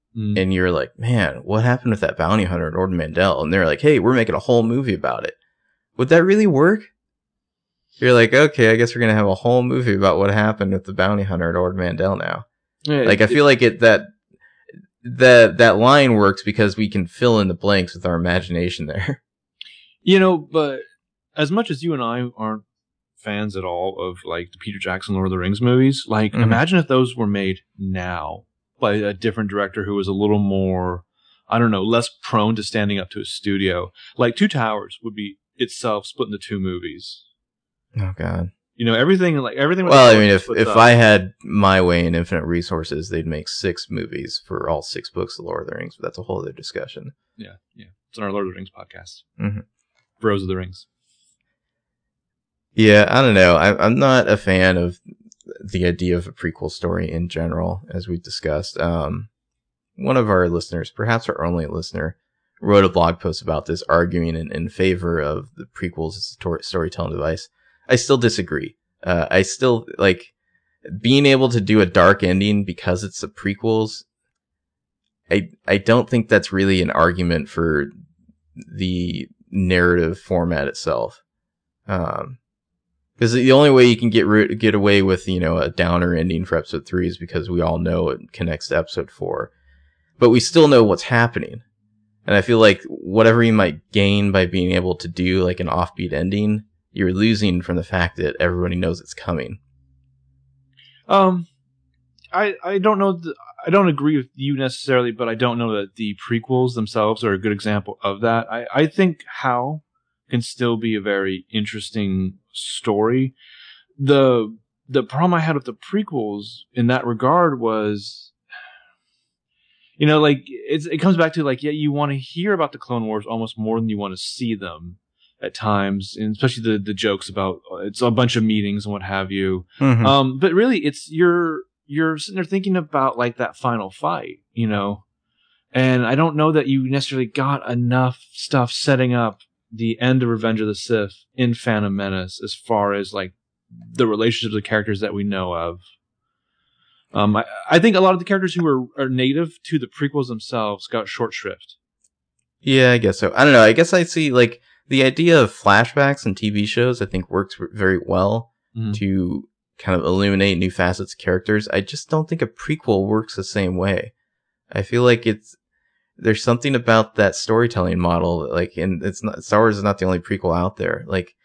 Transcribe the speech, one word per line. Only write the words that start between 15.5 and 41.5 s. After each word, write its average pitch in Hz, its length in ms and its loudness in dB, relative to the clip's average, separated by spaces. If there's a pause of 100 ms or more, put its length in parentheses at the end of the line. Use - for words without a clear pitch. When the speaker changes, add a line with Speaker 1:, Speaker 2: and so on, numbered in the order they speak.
Speaker 2:
that 113 200 6
line 127 360 4
works 101 280 2
because 104 340 0
we 107 120 -2
can 98 180 -4
fill 117 340 2
in 98 80 0
the 87 60 -2
blanks 95 400 -2
with 87 120 -16
our 87 100 0
imagination 87 680 -4
there. 90 400 -8
<laughs> - 60 -20 (720)
Speaker 1:
You 190 160 6
know, 185 200 4
but 147 420 -4 (560)
as 151 160 -2
much 220 180 -2
as 139 120 -6
you 165 100 -2
and 135 100 -4
I 120 220 -4 (120)
aren't 110 260 -8 (540)
fans 104 380 -8
at 95 100 -8
all 90 360 -6
of, 90 240 -8
like, 85 260 -10
the - 80 -20
Peter 101 200 -14
Jackson 95 360 -8
Lord 95 120 -2
of 92 40 -4
the 92 80 -4
Rings 95 220 -4
movies, 127 480 2
like, 107 240 -2
Speaker 2:
Mm-hmm. 120 100 0
Speaker 1:
imagine 131 360 2
if 165 100 0
those 131 260 0
were 120 120 -4
made 98 320 -2 (200)
now 90 640 -8 (360)
by 104 140 2
a 104 180 -2
different 104 380 -4
director 101 340 -4
who 101 100 -6
was 98 140 -2
a 98 60 -2
little 104 240 2
more, 95 640 -2 (440)
I 113 100 0
don't 117 120 4
know, 98 120 -2
less 113 260 0 (140)
prone 110 340 0
to 107 60 -8
standing 101 360 -2
up 92 120 -10
to 104 100 -12
a 101 60 -12
studio. 95 640 -4 (260)
Like, 120 200 0
Two 208 120 0
Towers 110 540 -6
would 113 120 -12
be 101 220 -12 (200)
itself 107 500 -6
split - 220 -8
into 104 100 -10
two 104 220 -10
movies. 90 640 -10 (760)
Speaker 2:
Oh, 95 160 -6
God. 87 360 -6 (240)
Speaker 1:
You 117 100 -6
know, 117 80 2
everything, 170 420 0
like, 127 220 -6
everything 175 260 0
with 170 80 4
Speaker 2:
Well, 131 160 10
I 113 60 10
Speaker 1:
the 107 60 8
Speaker 2:
mean, 104 80 6
Speaker 1:
Lord 98 80 6
Speaker 2:
if, 90 80 0
Speaker 1:
splits 117 180 -2
Speaker 2:
if 117 60 2
Speaker 1:
up. 107 100 0
Speaker 2:
I 120 140 10
had 107 420 6 (100)
my 95 380 2